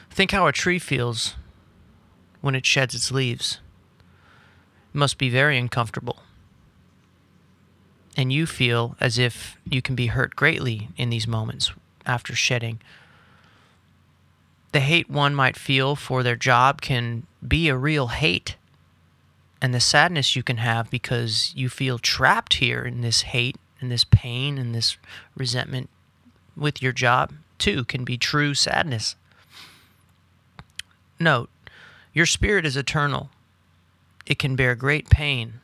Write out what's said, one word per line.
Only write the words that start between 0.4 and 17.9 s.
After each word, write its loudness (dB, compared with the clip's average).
a 4
tree 0
feels -4
when -2
it -4
sheds 2
its -4
leaves. -2
It -2
must 2
be 2
very 4
uncomfortable. -4
And 0
you 2
feel 0
as 0
if -2
you -2
can -4
be 0
hurt 0
greatly 0
in -2
these -2
moments -2
after -4
shedding. -2
The 2
hate 2
one 0
might 2
feel 0
for -2
their 0
job 4
can -4
be 2
a 2
real 0